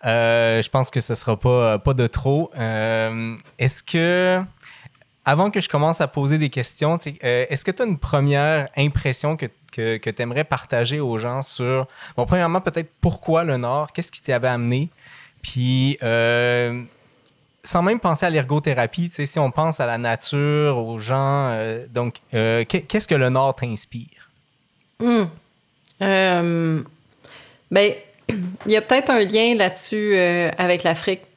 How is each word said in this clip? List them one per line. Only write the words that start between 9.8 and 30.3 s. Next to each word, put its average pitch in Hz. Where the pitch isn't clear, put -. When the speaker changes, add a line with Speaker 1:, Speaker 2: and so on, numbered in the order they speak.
Speaker 1:
que 113
t'aimerais 120
partager 123
aux 120
gens 123
sur, 131
bon, 123
premièrement, 175
peut-être 160
pourquoi 165
le 147
Nord ? 127
Qu'est-ce -
qui -
t'avait 127
amené ? 123
Puis, 131
euh, 120
sans -
même 220
penser 180
à 175
l'ergothérapie, 147
tu -
sais, 147
si 151
on 135
pense 160
à 135
la 117
nature, 143
aux 113
gens, 135
euh, 113
donc, 120
euh, 113
qu'est-ce 190
que 170
le 127
Nord 131
t'inspire ? 117
Speaker 2:
Hmm. 233
Euh, 170
ben, 208
<clears throat> -
il 208
y 214
a 214
peut-être 262
un 254
lien 220
là-dessus, 208
euh, 175